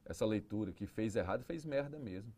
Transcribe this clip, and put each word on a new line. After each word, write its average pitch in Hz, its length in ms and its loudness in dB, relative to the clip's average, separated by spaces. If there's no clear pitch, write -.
essa 113 200 0
leitura 104 480 2
que 101 140 -4
fez 110 280 0
errado, 104 280 2
fez 165 200 -4
merda 143 360 0
mesmo. 107 380 -6